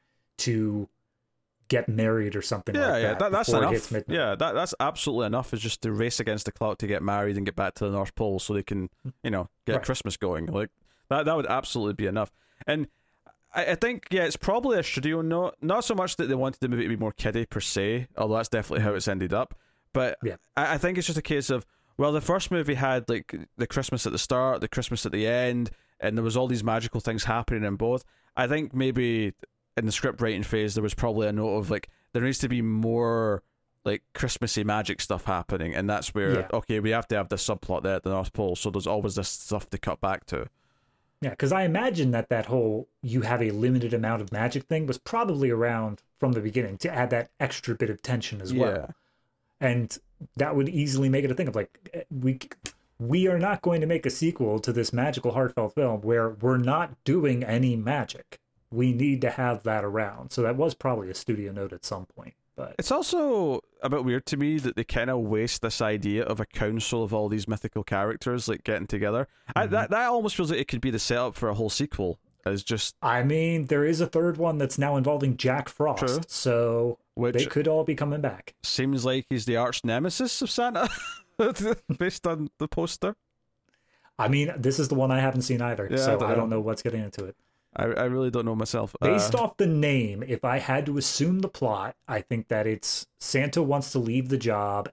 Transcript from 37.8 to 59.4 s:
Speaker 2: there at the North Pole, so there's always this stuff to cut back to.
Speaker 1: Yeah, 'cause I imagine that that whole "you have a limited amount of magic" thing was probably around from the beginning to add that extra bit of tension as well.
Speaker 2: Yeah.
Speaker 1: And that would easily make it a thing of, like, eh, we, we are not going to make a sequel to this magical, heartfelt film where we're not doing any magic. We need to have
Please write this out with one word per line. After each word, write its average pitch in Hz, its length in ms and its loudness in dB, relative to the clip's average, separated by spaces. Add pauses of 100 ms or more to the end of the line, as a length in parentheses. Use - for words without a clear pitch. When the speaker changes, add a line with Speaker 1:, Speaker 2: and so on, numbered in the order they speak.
Speaker 2:
there 95 140 2
at - 80 -4
the 92 60 -2
North 95 220 -2
Pole, 95 240 0
so - 140 -2
there's 90 160 -2
always 104 300 0
this 98 120 -2
stuff - 420 -6
to 95 80 -6
cut - 220 -4
back 95 260 -2
to. 64 220 -6 (720)
Speaker 1:
Yeah, 131 140 -4
'cause 143 180 0
I 190 120 2
imagine 175 460 2
that 113 180 0
that 113 180 0
whole 113 400 2 (160)
"you 123 200 0
have 117 200 0
a 110 80 2
limited 117 440 2
amount 113 260 0
of 98 100 -8
magic" 117 340 -2
thing 160 220 0
was 135 120 -2
probably 175 520 0
around 113 520 0 (160)
from 131 140 2
the 113 80 0
beginning 104 380 -2
to 170 160 -4
add 123 160 2
that 117 200 0 (100)
extra 131 340 -2
bit 113 140 0
of 107 140 -4
tension 113 400 -4
as 95 100 -4
well. 120 240 2
Speaker 2:
Yeah. 71 100 -6 (800)
Speaker 1:
And 120 320 0 (400)
that 151 200 0
would 139 120 2
easily 139 400 2
make 135 160 4
it 131 60 2
a 127 40 2
thing 156 140 0
of, 104 80 -4
like, - 380 -6
eh, 170 160 -8
we, 131 280 0 (600)
we 151 300 2
are 180 100 2
not 190 240 0
going 170 180 2
to 156 60 0
make 165 200 0
a 120 40 0
sequel 127 500 0
to 120 120 -2
this 113 200 0
magical, 123 400 0
heartfelt 123 420 0
film 120 280 2
where 113 280 2
we're 120 280 2
not 143 460 0
doing 135 380 2
any 120 340 2
magic. 120 600 -4 (320)
We 123 220 2
need 131 300 2
to 120 80 2
have 123 320 0